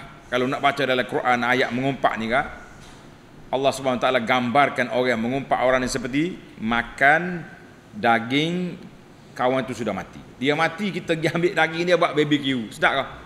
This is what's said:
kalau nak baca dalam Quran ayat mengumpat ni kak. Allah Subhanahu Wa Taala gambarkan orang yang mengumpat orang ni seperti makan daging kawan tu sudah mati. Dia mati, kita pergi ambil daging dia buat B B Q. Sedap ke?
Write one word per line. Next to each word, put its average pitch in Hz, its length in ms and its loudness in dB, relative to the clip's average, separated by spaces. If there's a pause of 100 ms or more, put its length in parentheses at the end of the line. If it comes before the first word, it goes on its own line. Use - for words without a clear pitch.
(300)
kalau 127 200 0
nak 135 120 -4
baca 143 240 2
dalam 127 200 2
Quran 123 400 0
ayat 127 240 2
mengumpat 131 480 0
ni 110 120 -4
kak. 131 180 0 (1000)
Allah 131 240 2
Subhanahu 131 280 -2
Wa 135 80 0
Taala 127 120 2
gambarkan 123 720 2
orang 123 240 2
yang 110 80 -4
mengumpat 127 360 -2
orang 127 200 4
ni 123 80 -2
seperti 139 480 -2 (240)
makan 143 800 2 (560)
daging 139 800 0 (560)
kawan 127 320 0
tu 127 80 -8
sudah 110 160 -4
mati. 92 320 -8 (160)
Dia 135 160 0
mati, 165 400 -2
kita 170 240 -2
pergi 160 160 0
ambil 170 240 0
daging 165 320 2
dia 175 80 6
buat 160 160 0
B 151 160 2
B 147 120 4
Q. 131 280 -2
Sedap 160 240 0
ke? 135 120 -2 (200)